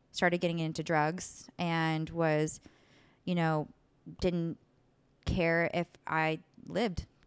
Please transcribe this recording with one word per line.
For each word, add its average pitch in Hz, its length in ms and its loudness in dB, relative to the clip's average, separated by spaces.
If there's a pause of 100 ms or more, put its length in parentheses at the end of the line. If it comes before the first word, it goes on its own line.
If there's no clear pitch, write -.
(100)
started 175 300 2
getting 170 180 0
into 160 240 -2
drugs 160 680 -2 (100)
and 160 500 0
was, 156 520 0 (680)
you 180 80 0
know, 160 340 2 (540)
didn't 170 340 0 (680)
care 170 480 2
if 170 120 0 (200)
I 160 340 0 (260)
lived, 180 380 -2 (220)